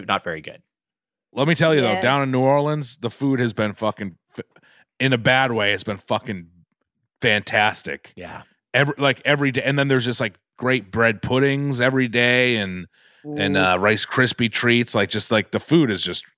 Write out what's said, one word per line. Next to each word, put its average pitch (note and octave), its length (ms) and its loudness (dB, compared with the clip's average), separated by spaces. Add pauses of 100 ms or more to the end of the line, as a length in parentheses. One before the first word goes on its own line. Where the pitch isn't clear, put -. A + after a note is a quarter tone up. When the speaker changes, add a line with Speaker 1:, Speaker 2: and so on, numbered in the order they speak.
Speaker 1:
not G2 180 -2
very D#2+ 160 -8
good. - 200 -18 (680)
Speaker 2:
Let C3+ 160 -2
me E3 80 2
tell D#3+ 180 2
you C#3+ 100 4
Speaker 3:
Yeah. A2 120 0
Speaker 2:
though, A2 60 -4
down C#3 220 2
in C3+ 80 -2
New B2+ 100 2
Orleans, C#3+ 560 0
the A#2 120 -8
food C3+ 300 -2
has A#2 140 0
been G#2+ 200 -2
fucking, G2+ 440 -6 (200)
f-, - 60 -12 (560)
in C3+ 140 2
a A#2+ 40 4
bad B2+ 360 2
way, G#2 200 0
it's F#2+ 100 -4
been G#2 140 -6
fucking G2 500 -6 (760)
fantastic. G#2 960 -2
Speaker 1:
Yeah. F2 280 -16 (300)
Speaker 2:
Every, C#3 240 2
like, C#3 280 0
every C#3+ 260 2
day, A#2+ 120 -4
and C#3+ 140 0
then C#3 100 2
there's C3 180 2
just, B2 160 -2
like, G#2+ 140 -4 (220)
great A#2+ 340 -2
bread A2+ 300 0
puddings C#3 600 0
every C3 260 2
day, B2 500 2
and, F#2 300 -6 (360)
and, G2 340 -2
Speaker 3:
Ooh. - 20 4
Speaker 2:
uh, F#2 180 4
Rice G#2+ 280 2
Krispie A#2+ 460 0
treats. A#2+ 440 0
Like, G2+ 140 2
just, G#2+ 220 -4
like, G#2+ 200 0
the G#2+ 80 -2
food D3 320 2
is F#2 100 -4
just, - 240 -6 (120)